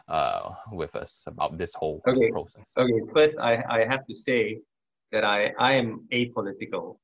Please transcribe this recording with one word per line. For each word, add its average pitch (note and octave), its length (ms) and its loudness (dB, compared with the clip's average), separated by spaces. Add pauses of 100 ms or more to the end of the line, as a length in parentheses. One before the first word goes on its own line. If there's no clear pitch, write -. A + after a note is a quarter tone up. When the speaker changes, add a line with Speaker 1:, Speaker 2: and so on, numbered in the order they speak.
Speaker 1:
uh, G#1 420 -2 (220)
with D#2+ 240 -6
us - 300 -12
about D2+ 320 -6
this F2 160 -6
whole D#2 340 -6
Speaker 2:
Okay. B2+ 220 4
Speaker 1:
process? G#2+ 460 -8
Speaker 2:
Okay, B2 240 2 (120)
first, D3+ 260 6
I, A#2 300 2
I A2+ 160 4
have C3 220 -2
to A2 80 -12
say A2 440 0 (540)
that G#2+ 120 0
I, G#2 340 2
I C3 160 4
am A#2 380 -2
apolitical. G2+ 920 -4